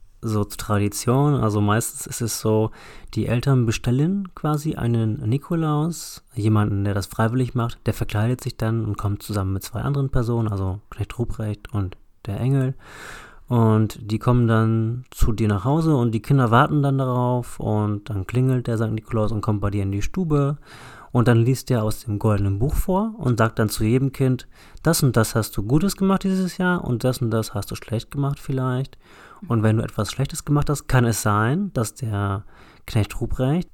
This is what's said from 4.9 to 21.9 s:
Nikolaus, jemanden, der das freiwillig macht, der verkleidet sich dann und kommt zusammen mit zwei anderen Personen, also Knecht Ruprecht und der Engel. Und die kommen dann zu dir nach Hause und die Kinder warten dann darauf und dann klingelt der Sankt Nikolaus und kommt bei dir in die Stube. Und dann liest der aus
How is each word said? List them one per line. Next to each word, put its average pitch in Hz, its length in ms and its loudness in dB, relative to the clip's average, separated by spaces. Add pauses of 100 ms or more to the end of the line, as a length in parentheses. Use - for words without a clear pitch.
Nikolaus, 156 920 -2 (120)
jemanden, 104 500 2
der 101 100 0
das 98 120 -2
freiwillig 117 480 -2
macht, 117 320 -4
der 113 80 0
verkleidet 113 480 -2
sich - 160 -6
dann 113 260 -2
und 104 140 -2
kommt 101 240 -4
zusammen 98 320 -2
mit 95 80 -4
zwei - 180 -8
anderen 139 300 -2
Personen, 117 380 0
also 98 320 -2 (100)
Knecht - 280 -8
Ruprecht 107 540 -6
und 98 240 -4 (300)
der 98 140 -6
Engel. 131 340 0 (760)
Und 110 500 4 (140)
die 110 80 0
kommen 120 260 4
dann 113 640 2
zu - 220 4
dir 107 160 0
nach 101 160 0
Hause 156 320 2
und 120 160 2
die 113 100 -2
Kinder 135 300 4
warten 147 300 4
dann 139 160 2
darauf 123 600 0
und 104 520 -2
dann 98 160 -4
klingelt 127 420 0
der 117 100 0
Sankt 113 160 0
Nikolaus 110 380 0
und 107 80 -2
kommt 104 220 0
bei 104 80 0
dir 101 120 -2
in 98 80 -2
die 101 120 -2
Stube. 147 560 0 (540)
Und 120 140 4
dann 120 120 6
liest 123 320 2
der 120 120 2
aus 107 220 -2